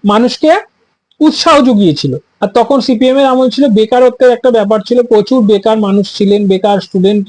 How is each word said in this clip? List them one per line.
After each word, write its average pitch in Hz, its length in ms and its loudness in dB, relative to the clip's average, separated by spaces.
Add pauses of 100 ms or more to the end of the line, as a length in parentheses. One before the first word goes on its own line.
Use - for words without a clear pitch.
মানুষকে 240 460 0 (680)
উৎসাহ 302 400 2
জুগিয়েছিল। 190 560 0 (240)
আর 202 80 -4
তখন 240 320 0
সিপিএম 254 380 0
এর 277 80 2
আমল 254 240 0
ছিল, 277 180 0
বেকারত্বের 247 640 2
একটা 240 200 0
ব্যাপার 214 360 0
ছিল, 240 160 0
প্রচুর 226 440 0
বেকার 220 320 0
মানুষ 202 380 -2
ছিলেন, 202 320 0
বেকার 190 320 0
স্টুডেন্ট 196 480 -2